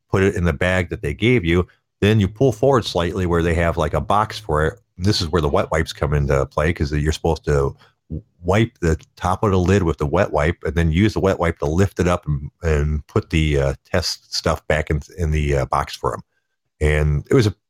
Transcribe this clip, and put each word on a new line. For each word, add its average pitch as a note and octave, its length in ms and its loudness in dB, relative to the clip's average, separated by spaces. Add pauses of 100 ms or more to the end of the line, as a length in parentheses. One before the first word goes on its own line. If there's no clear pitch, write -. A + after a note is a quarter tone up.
(100)
put F#2+ 140 2
it G2 100 2
in F2+ 100 -2
the E2+ 80 2
bag F2+ 380 0
that C#2+ 120 -10
they D2 120 -4
gave A#2 300 0
you. E2+ 220 2 (340)
Then G#2+ 180 4
you G2 80 4
pull C3 240 0
forward C3 340 2
slightly F2+ 420 -4
where E2+ 160 2
they E2+ 120 0
have, E2 220 0
like, D#2 180 -2
a D#2 60 -2
box G2+ 380 0
for D2+ 280 -2
it. - 120 -4 (200)
This F#2+ 240 0
is E2+ 80 -4
where E2+ 100 2
the D2 80 2
wet F2+ 220 0
wipes D#2+ 220 -2
come D2 200 -4
into C#2+ 340 2
play, D2+ 260 -2
'cause D2 200 -4
you're D2+ 200 0
supposed D#2+ 320 -4
to C#2+ 300 0 (680)
wipe G2+ 380 0
the D#2+ 200 0 (160)
top F#2 260 -4
of A2 80 2
the F#2+ 80 2
lid F#2 260 4
with D#2+ 120 0
the D2+ 100 -4
wet E2 260 0
wipe D2+ 320 -2
and D#2+ 100 -4
then E2+ 180 2
use G2 220 2
the E2+ 60 -4
wet F#2 180 2
wipe E2 220 -2
to D2+ 60 -2
lift F2 320 0
it F2+ 80 0
up F2 200 0
and, C#2+ 240 -4 (120)
and D2+ 440 -2
put - 240 -4
the, D#2 280 2
uh, C#2 160 0 (100)
test - 500 -6
stuff - 340 -4
back D2+ 220 -2
in, D2+ 100 -2 (160)
in E2+ 140 -2
the, D2 260 0
uh, C2 100 -2
box D2 300 -4
for B1 160 -4
'em. A1+ 80 -10 (600)
And D2+ 500 0
it - 40 2
was B2 120 4
a, G2+ 80 -2 (160)